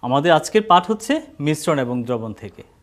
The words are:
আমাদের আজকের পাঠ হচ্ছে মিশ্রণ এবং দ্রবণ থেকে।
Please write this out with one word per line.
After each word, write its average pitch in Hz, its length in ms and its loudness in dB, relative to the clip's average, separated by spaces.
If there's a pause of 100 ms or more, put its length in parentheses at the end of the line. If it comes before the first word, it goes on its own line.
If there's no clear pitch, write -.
আমাদের 143 320 2
আজকের - 320 0
পাঠ 180 200 6
হচ্ছে 220 220 -4 (340)
মিশ্রণ 151 380 0
এবং 123 120 -6 (100)
দ্রবণ 113 360 -6
থেকে। - 200 -18 (200)